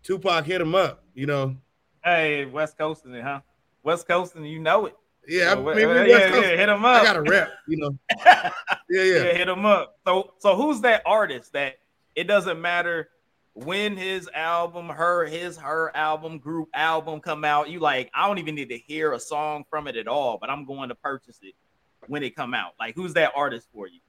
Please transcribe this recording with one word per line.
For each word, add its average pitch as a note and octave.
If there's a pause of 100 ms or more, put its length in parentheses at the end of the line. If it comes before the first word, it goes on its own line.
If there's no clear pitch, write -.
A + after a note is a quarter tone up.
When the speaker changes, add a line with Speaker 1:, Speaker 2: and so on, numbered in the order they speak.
Speaker 1:
Tupac F3
hit F3+
'em E3
up, F3+ (100)
you C3
know. C3+ (480)
Speaker 2:
Hey, D#3
West D3
Coastin' D3+
it, A#2
huh? C#3 (440)
West E3+
Coastin', E3+
you D#3+
know E3+
it. - (320)
Speaker 1:
Yeah, F3
Speaker 2:
So, D#3
Speaker 1:
I D#3
mean, A3
Speaker 2:
uh, - (100)
Speaker 1:
we A3
Speaker 2:
yeah, -
Speaker 1:
West F#3+
Coast. G3+
Speaker 2:
yeah, E3+
hit G3+
'em G#3
Speaker 1:
I B3
Speaker 2:
up. A3
Speaker 1:
gotta F#3+
rep, E3 (160)
you D#3
know. D3 (140)
Speaker 2:
<laughs> - (380)
Speaker 1:
Yeah, F#3+
yeah. F3+
Speaker 2:
Yeah, F3
hit F3
'em F#3
up. G3
So, F#3+
so G3
who's B3+
that A3+
artist G3
that C#3 (380)
it E3
doesn't F3+
matter E3+ (460)
when F#3+
his F#3+
album, E3+
her, E3+
his, E3
her D#3
album, D#3
group D#3
album D#3
come D3+
out, D3
you F3
like, C#3+
"I F3
don't G3+
even D#3
need C#3+
to A#2+
hear D3+
a A#2
song D3+
from D3+
it B2
at A2+
all, B2+
but A2+
I'm C#3+
going C3+
to A#2+
purchase C3+
it G2 (520)
when D3
it B2
come B2+
out"? G2+
Like, A2+
who's F3
that D#3
artist C3+
for G2+
you? F2